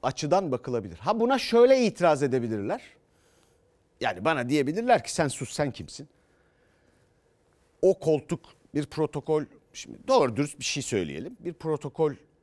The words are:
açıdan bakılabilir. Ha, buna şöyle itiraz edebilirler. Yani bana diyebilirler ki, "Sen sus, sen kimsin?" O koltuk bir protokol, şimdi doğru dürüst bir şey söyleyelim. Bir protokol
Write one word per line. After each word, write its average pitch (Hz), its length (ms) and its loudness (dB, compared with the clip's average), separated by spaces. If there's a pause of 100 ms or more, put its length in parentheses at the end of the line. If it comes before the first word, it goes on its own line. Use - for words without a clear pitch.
açıdan 156 480 0
bakılabilir. 113 460 -4
Ha, 202 220 -2
buna 247 200 2
şöyle 247 460 6
itiraz 160 380 4
edebilirler. 117 580 -2 (1200)
Yani 104 240 -2
bana 135 240 2
diyebilirler 156 540 2
ki, - 100 -10
"Sen 160 140 2
sus, 131 240 -8
sen 143 200 -2
kimsin?" - 360 -14 (1700)
O 185 180 4
koltuk 156 400 0 (360)
bir 147 100 0
protokol, 151 580 -4 (300)
şimdi - 240 -16 (100)
doğru 160 280 2
dürüst 143 240 -4
bir - 40 -10
şey - 200 -4
söyleyelim. 85 560 -4
Bir 175 140 -10
protokol 151 600 -4 (300)